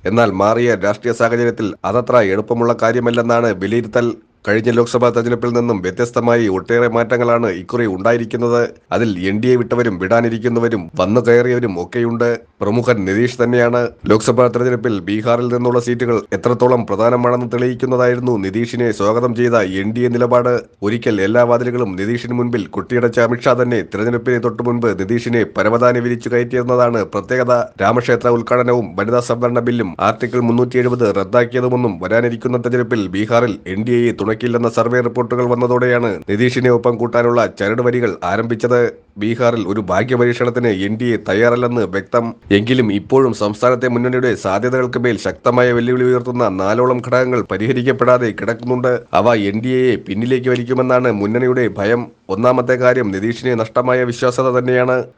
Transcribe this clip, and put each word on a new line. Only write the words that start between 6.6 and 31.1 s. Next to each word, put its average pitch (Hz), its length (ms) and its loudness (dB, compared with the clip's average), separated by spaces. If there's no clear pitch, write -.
മാറ്റങ്ങളാണ് 117 600 0
ഇക്കുറി 117 320 -4
ഉണ്ടായിരിക്കുന്നത്. 117 640 0
അതിൽ 113 180 0
എൻ 101 120 -2
ഡി 123 80 0
എ 127 120 4
വിട്ടവരും 117 380 -2
വിടാനിരിക്കുന്നവരും 117 840 0
വന്നു 101 260 2
കയറിയവരും 120 560 2
ഒക്കെയുണ്ട്. 117 460 -2
പ്രമുഖൻ 110 480 0
നിതീഷ് 120 340 0
തന്നെയാണ്. 120 380 2
ലോക്സഭാ 117 360 4
തെരഞ്ഞെടുപ്പിൽ 120 480 0
ബീഹാറിൽ 117 460 0
നിന്നുള്ള 123 260 2
സീറ്റുകൾ 120 360 -2
എത്രത്തോളം 120 500 2
പ്രധാനമാണെന്ന് 123 680 0
തെളിയിക്കുന്നതായിരുന്നു 123 920 0
നിതീഷിനെ 117 440 -2
സ്വാഗതം 117 400 0
ചെയ്ത 120 160 2
എൻ 101 160 -2
ഡി 120 40 -4
എ 123 140 2
നിലപാട്. 123 380 2
ഒരിക്കൽ 110 440 -2
എല്ലാ 117 240 4
വാതിലുകളും 120 500 0
നിതീഷിന് 117 380 -4
മുൻപിൽ 120 260 -2
കൊട്ടിയടച്ച 120 500 0
അമിത്ഷാ 120 360 0
തന്നെ 120 200 0
തെരഞ്ഞെടുപ്പിന് 117 640 -2
തൊട്ടു 123 180 -4
മുൻപ് 120 260 0
നിതീഷിനെ 117 420 0
പരവതാനി 120 480 2
വിരിച്ചു 120 240 -4
കയറ്റിയെന്നതാണ് 120 720 0
പ്രത്യേകത. 120 480 -2
രാമക്ഷേത്ര 120 560 2
ഉദ്ഘാടനവും 123 580 0
വനിതാ 117 340 0
സംവരണ 120 280 0
ബില്ലും 117 320 -2
ആർട്ടിക്കിൾ 113 400 -2
മുന്നൂറ്റി 120 380 0
എഴുപത് 120 280 0